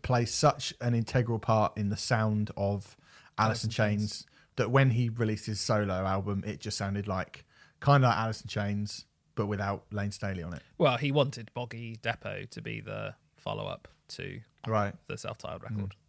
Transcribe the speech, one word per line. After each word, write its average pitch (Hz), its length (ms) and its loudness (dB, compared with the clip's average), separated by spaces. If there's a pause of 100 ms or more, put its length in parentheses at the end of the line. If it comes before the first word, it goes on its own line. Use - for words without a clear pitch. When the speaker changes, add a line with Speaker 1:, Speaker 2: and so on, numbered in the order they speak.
Speaker 1:
plays 120 300 2
such - 480 2
an 120 140 2
integral 117 440 2
part 107 380 2
in 104 140 0
the 95 60 -2
sound 107 600 2
of 101 400 -2 (400)
Alice 110 120 4
Speaker 2:
Alice 110 160 0
Speaker 1:
in 107 40 0
Speaker 2:
in 104 40 -4
Chains. 104 280 2
Speaker 1:
Chains - 260 -4 (300)
that 113 160 2
when 135 180 6
he 117 180 2
released 110 380 -2
his 107 140 -2
solo 98 440 2
album, 95 400 0
it 107 160 -6
just 104 160 -6
sounded 101 300 -2
like, 95 380 -4 (360)
kinda 139 280 6
like 113 80 4
Alice 110 260 -2
in - 60 -12
Chains, 104 560 -4 (320)
but 104 100 0
without 101 460 -2
Lane 101 180 -2
Staley 95 320 -4
on 85 100 -8
it. 76 100 -12 (160)
Speaker 2:
Well, 135 180 4
he 139 160 0
wanted 135 420 0
Boggy 117 480 -8
Depot 101 480 -4
to - 100 -12
be 110 200 -8
the 104 340 -8 (220)
follow-up 104 500 -8 (220)
to 92 320 -10 (260)
Speaker 1:
Right. 104 280 0 (120)
Speaker 2:
the - 100 -8
self-titled 107 460 -10
Speaker 1:
Mm. 110 140 -8
Speaker 2:
record. 98 180 -6 (140)